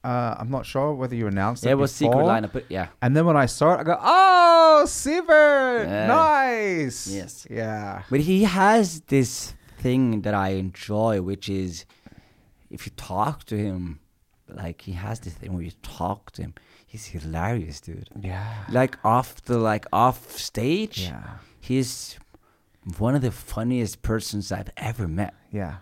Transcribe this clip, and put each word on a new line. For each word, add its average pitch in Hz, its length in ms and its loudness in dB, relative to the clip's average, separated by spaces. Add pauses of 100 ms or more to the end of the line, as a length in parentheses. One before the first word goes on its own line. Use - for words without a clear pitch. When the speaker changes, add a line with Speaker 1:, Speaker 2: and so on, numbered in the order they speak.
Speaker 1:
Uh, 120 360 -4
I'm 117 100 -8
not 131 160 -6
sure 143 280 -2
whether 127 220 -6
you 117 120 -2
announced 101 380 -2
it - 20 2
Speaker 2:
Yeah, 123 60 4
it - 60 6
was 139 140 0
secret 127 240 2
Speaker 1:
before. 151 140 4
Speaker 2:
lineup, 110 220 -2
but 131 160 -8
yeah. 90 180 -6 (140)
Speaker 1:
And 123 160 2
then 165 80 4
when 165 100 6
I 139 100 4
saw 147 280 2
it, 180 80 2
I - 20 -6
go, 165 160 0
"Oh, 339 880 8
Sivert, 294 960 4
Speaker 2:
Yeah. 190 220 0
Speaker 1:
nice." 233 1000 2
Speaker 2:
Yes. 98 420 -10
Speaker 1:
Yeah. 107 600 -8
Speaker 2:
But 135 120 2
he 185 220 2
has 190 640 2
this - 460 0 (260)
thing 127 420 0
that 104 120 -2
I 98 160 0
enjoy, 98 720 -2
which 98 280 -6
is 95 360 -6 (840)
if - 160 -16
you - 100 -14
talk 117 500 -4
to 110 120 -6
him, 90 420 -6 (480)
like, 87 340 -12
he 98 120 -12
has 104 260 -10
this 87 140 -14
thing - 200 -12
where 87 100 -6
you 82 80 -10 (120)
talk - 480 -8
to - 100 -14
him, - 120 -12 (320)
he's - 220 -18
hilarious, 82 720 -6
dude. 90 280 -16 (100)
Speaker 1:
Yeah. 101 500 -10
Speaker 2:
Like, 127 340 0
off 120 400 0
the, 120 140 -2
like, 107 340 0
off 120 460 0
stage, 131 720 -4
Speaker 1:
Yeah. 50 260 -16 (220)
Speaker 2:
he's - 580 -6 (800)
one 113 180 0
of 143 60 2
the 123 100 -2
funniest 120 720 -6
persons 104 520 -6
I've 98 240 -10
ever 110 300 -6
met. 82 260 -4 (180)
Speaker 1:
Yeah. 92 300 -8